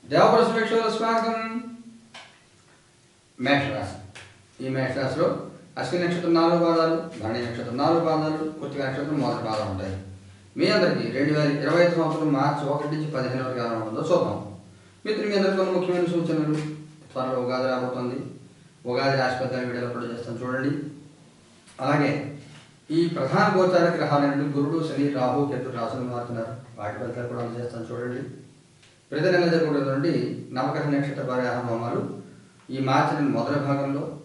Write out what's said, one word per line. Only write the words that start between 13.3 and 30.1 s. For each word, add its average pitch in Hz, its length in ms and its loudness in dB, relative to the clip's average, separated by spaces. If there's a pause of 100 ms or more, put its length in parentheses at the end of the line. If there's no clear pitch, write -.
వరకు 123 120 -4
ఎలా 117 200 -2
ఉంటుందో 110 220 -4
చూద్దాం. - 540 0 (500)
మిత్రులు, 214 240 0
మీ 202 80 0
అందరికీ 190 200 4
కొన్ని 185 220 2
ముఖ్యమైన 175 260 2
సూచనలు. 156 500 0 (560)
త్వరలో 131 300 -2
ఉగాది 127 300 0
రాబోతోంది. 123 480 -2 (680)
ఉగాది 135 360 2
రాశి 127 180 0
ఫలితాలు 123 260 -2
వీడియోలో 120 240 -4
అప్‌లోడ్ 120 240 -6
చేస్తాను, 117 300 -8
చూడండి. 135 280 -2 (1120)
అలాగే 143 300 2 (880)
ఈ 170 180 4
ప్రధాన 190 400 4
గోచార 175 320 6 (100)
గ్రహాలైన 143 480 2 (100)
గురుడు, 151 320 0
శని, 143 220 0
రాహు, 139 420 2
కేతు 123 260 -4
రాశులు 123 360 -4
మారుతున్నారు. 117 400 -6 (240)
వాటి 107 220 -8
ఫలితాలు 120 280 -6
కూడా 120 160 -6
అందజేస్తాను, 117 480 -6
చూడండి. 123 300 -6 (880)
ప్రతి 160 200 2
నెల 175 220 4
జరుగుతున్నటువంటి 143 580 2 (440)